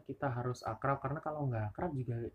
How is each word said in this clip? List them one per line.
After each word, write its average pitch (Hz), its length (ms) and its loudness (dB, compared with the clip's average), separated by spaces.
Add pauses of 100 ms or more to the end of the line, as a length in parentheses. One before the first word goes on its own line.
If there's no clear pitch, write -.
kita 139 240 -2
harus 123 320 0
akrab, 135 400 0
karena 139 240 -2
kalau 151 240 0
nggak 107 240 0
akrab 175 240 0
juga 120 240 0 (140)